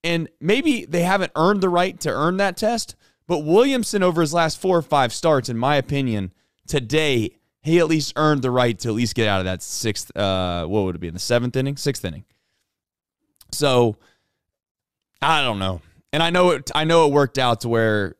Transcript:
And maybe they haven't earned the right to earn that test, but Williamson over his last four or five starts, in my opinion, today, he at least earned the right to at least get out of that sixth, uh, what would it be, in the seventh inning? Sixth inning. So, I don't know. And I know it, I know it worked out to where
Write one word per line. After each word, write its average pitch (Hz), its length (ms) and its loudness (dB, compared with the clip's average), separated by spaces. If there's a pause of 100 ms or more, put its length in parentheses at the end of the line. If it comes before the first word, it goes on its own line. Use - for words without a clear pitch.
And 170 260 -4 (100)
maybe 240 460 0
they 170 160 -2
haven't 185 340 0
earned 185 260 2
the 190 80 2
right 180 320 0
to 156 100 -4
earn 156 260 -2
that 196 180 0
test, 220 400 -4 (320)
but 170 120 0
Williamson 214 640 2
over 175 180 2
his 151 120 0
last 165 280 0
four 185 160 2
or 165 60 2
five 131 280 0
starts, 147 380 0
in 120 80 -4
my 139 200 0
opinion, 127 560 -2 (340)
today, 135 720 0 (240)
he 165 180 2
at 165 80 2
least 156 300 -2
earned 151 240 2
the 127 100 0
right 123 280 0
to 120 100 -6
at 110 40 -2
least 117 220 -2
get 113 120 0
out 98 120 2
of 92 60 -4
that 92 180 -6
sixth, - 540 -8
uh, 90 480 -2
what 98 180 0
would 92 120 -4
it 80 40 -10
be, 87 80 -10
in 80 60 -10
the 90 60 -12
seventh 120 360 -2
inning? 135 220 -4
Sixth - 260 -6
inning. 87 220 -10 (1300)
So, 123 420 2 (1300)
I 151 220 2
don't 110 160 -2
know. 95 220 -4 (300)
And 151 100 0
I 165 100 2
know 180 200 4
it, 131 240 -4
I 156 80 0
know 165 240 4
it 143 60 2
worked 143 240 2
out 123 240 0
to 120 80 -6
where 110 500 0